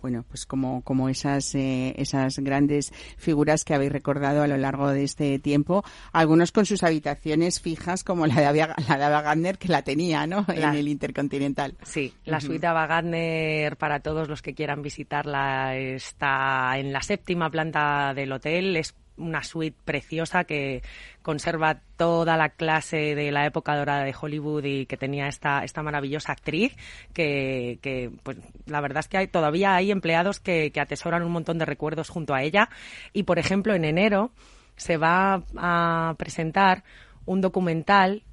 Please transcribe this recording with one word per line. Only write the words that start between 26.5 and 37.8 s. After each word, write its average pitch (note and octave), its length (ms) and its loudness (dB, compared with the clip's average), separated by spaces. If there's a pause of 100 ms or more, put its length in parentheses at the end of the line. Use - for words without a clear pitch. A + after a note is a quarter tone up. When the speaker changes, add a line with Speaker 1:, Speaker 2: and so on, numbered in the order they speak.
Speaker 2:
que, C3+ 720 -2
que, B2+ 280 -6 (120)
pues, - 160 -10 (260)
la D3 160 -4
verdad C#3+ 200 -2
es - 80 -8
que F#3+ 100 -2
hay, F#3+ 80 2
todavía F3+ 480 2
hay F#3+ 160 4
empleados F3 500 2
que, D#3 300 0
que D3+ 100 -4
atesoran E3+ 440 -2
un E3+ 80 -2
montón E3 260 -2
de D#3+ 80 0
recuerdos D3+ 420 -4
junto D3+ 240 -4
a C3+ 100 2
ella. G3 280 4 (420)
Y, G3+ 120 -2
por F3 140 2
ejemplo, G3 360 2
en E3 100 2
enero G3 460 2 (460)
se E3 200 -2
va F3+ 480 4 (140)
a E3 580 2
presentar F#3 680 2 (420)
un F#3+ 160 0
documental F#3 800 2 (100)